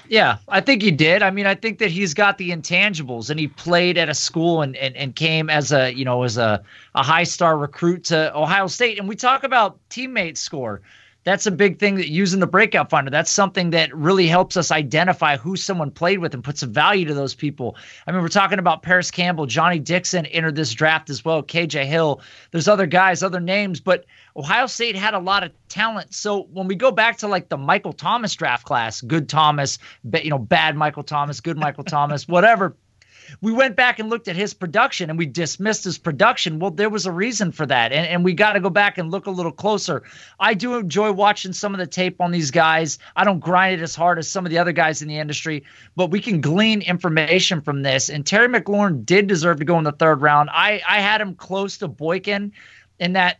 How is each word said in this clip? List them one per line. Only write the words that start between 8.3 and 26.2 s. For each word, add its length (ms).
Ohio 320
State. 320
And 80
we 80
talk 260
about 380
teammate 460
score. 440
That's 240
a 40
big 280
thing 180
that 120
using 320
the 60
breakout 420
finder, 220
that's 200
something 400
that 240
really 320
helps 300
us 140
identify 680
who 180
someone 360
played 280
with 140
and 100
puts 200
a 40
value 380
to 80
those 220
people. 420
I 60
mean, 100
we're 60
talking 300
about 240
Paris 280
Campbell, 340
Johnny 340
Dixon 460
entered 320
this 160
draft 380
as 120
well, 200
K 240
J 180
Hill. 380
There's 160
other 180
guys, 360
other 160
names, 420
but 260
Ohio 320
State 300
had 160
a 60
lot 260
of 80
talent. 460
So 380